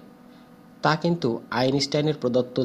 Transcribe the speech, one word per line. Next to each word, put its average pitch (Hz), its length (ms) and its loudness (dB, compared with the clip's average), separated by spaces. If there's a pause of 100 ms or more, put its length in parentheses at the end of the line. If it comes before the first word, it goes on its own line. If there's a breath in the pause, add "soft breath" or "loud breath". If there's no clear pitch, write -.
(840 loud breath)
তা 151 140 4
কিন্তু 170 320 0 (220)
আইনস্টাইনের 139 680 0
প্রদত্ত 123 480 -2